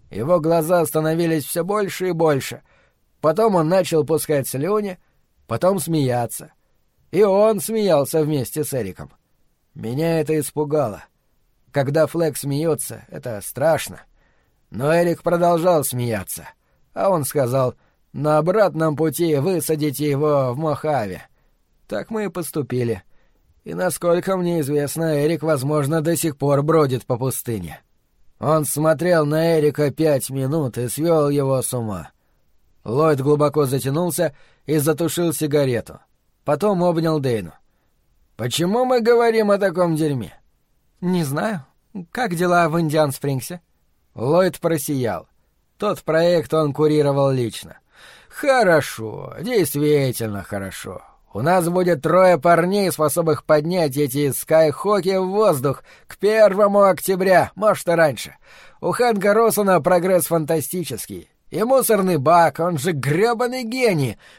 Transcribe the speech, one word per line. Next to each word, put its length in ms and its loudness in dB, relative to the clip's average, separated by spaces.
Его 280 0
глаза 460 2
становились 600 0
всё 200 -6
больше 460 -2
и 20 -2
больше. 500 -2
Потом 340 2
он 140 2
начал 360 2
пускать 420 -2
слюни, 520 -4
потом 340 0
смеяться. 720 -4
И 120 2
он 380 4
смеялся 640 0
вместе 420 -2
с 100 -8
Эриком. 360 -8
Меня 460 -2
это 180 -2
испугало. 640 -4
Когда 340 0
Флэк 300 -4
смеётся, 720 -4
это 340 -10
страшно. 600 -2
Но 240 0
Эрик 280 2
продолжал 600 2
смеяться. 640 -6
А 160 0
он 140 0
сказал: 500 0
«На 260 0
обратном 580 0
пути 400 0
высадите 720 -2
его 460 0
в 40 -8
Мохаве». 680 -4
Так 220 -8
мы 140 -6
и 40 -6
поступили. 720 -4
И, 100 -12
насколько 600 -2
мне 240 -2
известно, 640 -2
Эрик, 180 -2
возможно, 580 0
до 160 0
сих 220 -4
пор 240 2
бродит 440 2
по 120 -2
пустыне. 640 -6
Он 260 0
смотрел 600 2
на 340 2
Эрика 320 2
пять 400 0
минут 480 -4
и 100 -4
свёл 420 0
его 320 0
с 100 -8
ума. 380 -6
Ллойд 360 0
глубоко 460 2
затянулся 680 -2
и 120 0
затушил 540 0
сигарету. 680 -2
Потом 380 0
обнял 360 0
Дейну. 340 -2
«Почему 480 -2
мы 160 2
говорим 500 4
о 80 4
таком 380 0
дерьме?» 420 -4
«Не 240 -2
знаю. 400 -4
Как 220 -4
дела 340 2
в 100 0
Индиан-Спрингсе?» 840 -2
Ллойд 460 0
просиял. 680 -2
Тот 240 -4
проект 520 2
он 180 2
курировал 580 2
лично. 480 -6
«Хорошо, 1120 0
действительно 1040 0
хорошо. 600 -10
У 80 -4
нас 260 2
будет 320 0
трое 380 6
парней, 520 2
способных 540 0
поднять 540 0
эти 320 0
скайхоки 840 2
в 100 0
воздух 580 0
к 100 -20
первому 680 4
октября, 720 2
может, 320 0
и 20 2
раньше. 460 0
У 120 -2
Хэнка 420 2
Россона 480 4
прогресс 460 2
фантастический. 1000 -4
И 120 -4
мусорный 540 2
бак, 420 4
он 200 -2
же 140 -2
грёбаный 720 -2
гений. 520 0